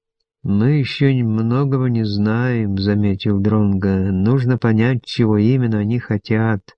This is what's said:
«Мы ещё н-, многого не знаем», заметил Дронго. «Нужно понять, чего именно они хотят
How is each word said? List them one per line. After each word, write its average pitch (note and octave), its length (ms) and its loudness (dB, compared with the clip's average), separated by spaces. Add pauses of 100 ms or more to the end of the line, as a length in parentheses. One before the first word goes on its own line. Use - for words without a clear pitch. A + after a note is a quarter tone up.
(440)
«Мы A#2 360 0
ещё C#3 280 -2
н-, B2+ 180 0
многого B2+ 640 -2
не A2+ 180 0
знаем», G#2+ 720 -2
заметил G2+ 640 0
Дронго. G2 720 0
«Нужно A#2+ 440 0
понять, A#2 460 0
чего G#2+ 340 0
именно A2+ 420 2
они A2 200 -2
хотят A2 800 -2